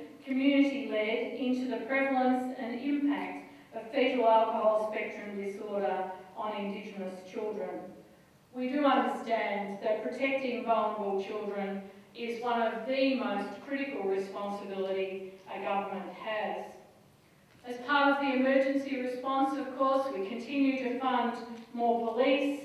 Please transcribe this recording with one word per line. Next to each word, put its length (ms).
community-led, 1120
into 300
the 160
prevalence 720
and 240
impact 720
of 160
fetal 360
alcohol 640
spectrum 480
disorder 680
on 200
Indigenous 580
children. 380
We 140
do 160
understand 1000
that 180
protecting 640
vulnerable 580
children 600
is 260
one 180
of 280
the 320
most 300
critical 420
responsibility 1200
a 80
government 520
has. 520
As 180
part 320
of 80
the 140
emergency 640
response, 580
of 180
course, 300
we 100
continue 640
to 100
fund 340
more 400
police 520